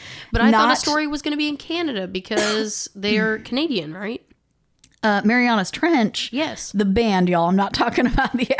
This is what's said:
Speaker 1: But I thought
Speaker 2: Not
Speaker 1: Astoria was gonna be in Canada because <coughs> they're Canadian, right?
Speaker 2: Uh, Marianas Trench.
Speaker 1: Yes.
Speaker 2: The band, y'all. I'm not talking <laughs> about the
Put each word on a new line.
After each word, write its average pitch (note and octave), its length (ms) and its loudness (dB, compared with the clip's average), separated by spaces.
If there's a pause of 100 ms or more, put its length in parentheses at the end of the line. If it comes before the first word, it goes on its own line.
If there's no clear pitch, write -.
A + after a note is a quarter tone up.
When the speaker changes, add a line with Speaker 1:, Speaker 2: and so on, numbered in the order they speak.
(320)
Speaker 1:
But A3+ 100 0
I A3+ 100 6
thought A3 160 6
Speaker 2:
Not B3 40 4
Speaker 1:
Astoria D4+ 380 0
was D4 120 -6
gonna D4 160 -4
be D4+ 100 0
in D4 100 -4
Canada C#4+ 500 -6
because G#3 840 -4
<coughs> - 40 -20
they're G#3+ 440 0
Canadian, A#3 540 -4
right? G#3 300 -10 (800)
Speaker 2:
Uh, G#3 200 2
Marianas A3+ 480 2
Trench. - 640 0
Speaker 1:
Yes. C#4 380 -6
Speaker 2:
The G3+ 140 0
band, F#3+ 440 2
y'all. E3+ 180 2
I'm F#3 80 2
not G3 180 0
talking A#3+ 340 2
<laughs> B3+ 40 -2
about C4 240 2
the C4 240 0